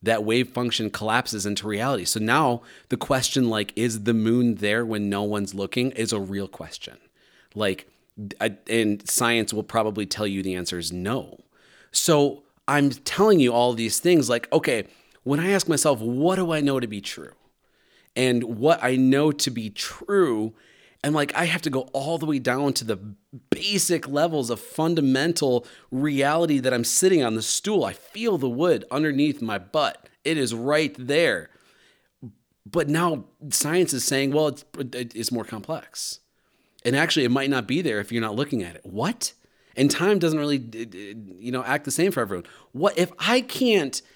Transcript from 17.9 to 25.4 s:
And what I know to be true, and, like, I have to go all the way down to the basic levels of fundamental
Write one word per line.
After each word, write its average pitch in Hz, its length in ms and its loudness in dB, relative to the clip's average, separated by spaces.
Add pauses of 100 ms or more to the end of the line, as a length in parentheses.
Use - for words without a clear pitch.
And 123 280 2 (160)
what 151 240 4
I 127 140 2
know 135 340 6
to 147 200 -2
be 113 200 -6
true, 120 840 0 (500)
and, 147 100 0
like, 147 220 0
I 170 100 2
have 165 160 -2
to 156 80 -2
go 131 120 -2 (120)
all 143 240 -2
the 160 80 -6
way 147 140 0
down 131 340 0
to - 100 -4
the 110 140 -2 (540)
basic 190 580 -2
levels 143 400 0
of 117 100 -4
fundamental 143 1080 0 (240)